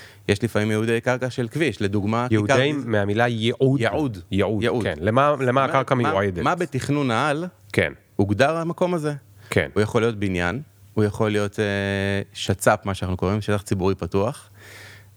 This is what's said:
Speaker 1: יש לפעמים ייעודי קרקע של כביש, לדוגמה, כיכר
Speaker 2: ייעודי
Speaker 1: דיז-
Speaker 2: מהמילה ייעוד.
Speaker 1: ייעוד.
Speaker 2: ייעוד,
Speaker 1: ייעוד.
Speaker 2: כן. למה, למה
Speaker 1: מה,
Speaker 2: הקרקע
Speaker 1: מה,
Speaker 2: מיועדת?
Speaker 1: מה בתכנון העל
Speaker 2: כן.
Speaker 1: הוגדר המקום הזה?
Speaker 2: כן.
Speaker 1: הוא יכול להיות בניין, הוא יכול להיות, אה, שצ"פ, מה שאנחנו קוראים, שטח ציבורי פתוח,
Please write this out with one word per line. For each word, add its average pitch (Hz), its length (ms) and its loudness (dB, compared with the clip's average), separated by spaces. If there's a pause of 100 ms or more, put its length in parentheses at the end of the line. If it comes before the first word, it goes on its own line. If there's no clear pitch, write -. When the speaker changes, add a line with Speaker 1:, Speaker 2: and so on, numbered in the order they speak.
(300)
Speaker 1:
יש 101 140 2
לפעמים 107 280 0
ייעודי 113 300 0
קרקע 127 280 0
של 120 180 -4
כביש, 147 340 -2
לדוגמה, 107 480 0
כיכר 110 300 2
Speaker 2:
ייעודי 143 240 0
Speaker 1:
דיז- 117 40 -8
Speaker 2:
מהמילה 107 400 2
ייעוד. 120 540 2
Speaker 1:
ייעוד. 113 360 0 (140)
Speaker 2:
ייעוד, 98 320 0
Speaker 1:
ייעוד. 117 200 2
Speaker 2:
כן. 95 180 -2
למה, 131 380 4
למה 127 120 0
Speaker 1:
מה, 135 140 4
Speaker 2:
הקרקע 135 300 2
Speaker 1:
מה, 127 140 2
Speaker 2:
מיועדת? 98 340 0
Speaker 1:
מה 160 120 2
בתכנון 143 560 -2
העל 147 340 0 (280)
Speaker 2:
כן. 78 200 2 (220)
Speaker 1:
הוגדר 107 420 4
המקום 170 360 -2
הזה? 151 200 -2 (360)
Speaker 2:
כן. 78 240 0
Speaker 1:
הוא 104 100 2
יכול 107 180 0
להיות 113 180 0
בניין, 95 420 -2 (320)
הוא 107 100 2
יכול 107 280 0
להיות, 104 280 -2
אה, 107 60 0 (680)
שצ"פ, - 520 0
מה 101 80 -4
שאנחנו 92 240 -4
קוראים, 101 240 0
שטח 104 200 -2
ציבורי 95 340 -2
פתוח, 98 540 -4 (680)